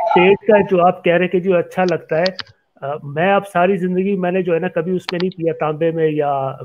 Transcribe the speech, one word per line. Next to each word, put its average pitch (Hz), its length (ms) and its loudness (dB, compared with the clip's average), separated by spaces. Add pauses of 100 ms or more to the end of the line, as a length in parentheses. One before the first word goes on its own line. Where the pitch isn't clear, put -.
(180)
पेट 190 240 6
का 208 200 4
जो 190 160 0
आप 180 260 2
कह 170 120 4
रहे 180 120 0
कि 180 120 -2
जो 180 140 0
अच्छा 170 300 -2
लगता 160 320 -4
है, 165 80 0 (580)
अ, 143 220 -8
मैं 156 280 0
अब 196 100 2
सारी 190 340 0
जिंदगी 185 400 -2
मैंने 180 260 -2
जो 175 120 0
है 165 60 0
ना 185 80 -4
कभी 180 240 -4
उसमें 180 260 -4
नहीं 185 120 -2
पिया, 165 220 -4
तांबे 156 400 -2
में 160 180 0
या 139 540 -2